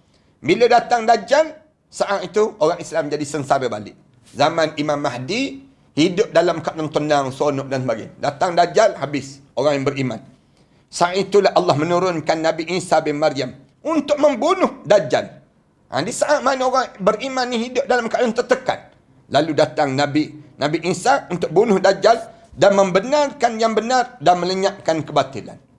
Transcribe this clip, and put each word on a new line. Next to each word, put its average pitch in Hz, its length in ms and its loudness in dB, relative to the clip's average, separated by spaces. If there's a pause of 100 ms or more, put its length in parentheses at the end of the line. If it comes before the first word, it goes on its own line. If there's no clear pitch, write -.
(380)
Bila 220 320 2
datang 233 380 2
Dajjal, 269 480 2 (360)
saat 185 320 -2
itu 214 380 0
orang 170 160 2
Islam 151 340 -4
jadi 147 140 -4
sengsara 139 400 -2
balik. 107 300 -10 (360)
Zaman 156 480 0
Imam 147 160 -2
Mahdi, 147 720 -6 (300)
hidup 180 360 0
dalam 165 320 2
keadaan 156 240 -6
tenang, 147 360 0 (100)
seronok 139 340 -2
dan 131 160 -4
sebagainya. 113 320 -6
Datang 180 400 -2
Dajjal, 175 400 0
habis 139 460 -8 (160)
orang 139 240 0
yang 135 40 -2
beriman. 135 340 -4 (720)
Saat 175 260 0
itulah 190 380 2
Allah 170 200 4
menurunkan 165 640 0
Nabi 160 320 -2
Isa 160 320 0
bin 147 160 -4
Maryam 135 320 -2 (320)
untuk 294 360 0
membunuh 294 680 0
Dajjal. 139 540 0 (520)
Ha, 127 80 -2
di 196 140 -4
saat 285 260 0
mana 254 280 0
orang 254 200 0 (120)
beriman 240 480 0
ni 247 200 -4
hidup 254 160 -2
dalam 240 240 0
keadaan 233 240 0
tertekan, 240 600 -2 (360)
lalu 156 240 2
datang 143 400 0
Nabi, 143 400 0 (240)
Nabi 151 320 -2
Isa 240 400 0
untuk 175 240 -6
bunuh 190 280 4
Dajjal 196 520 4 (200)
dan 196 240 4
membenarkan 233 800 2
yang 220 160 0
benar 233 480 -2
dan 175 160 4
melenyapkan 185 640 -2
kebatilan. - 560 -4 (220)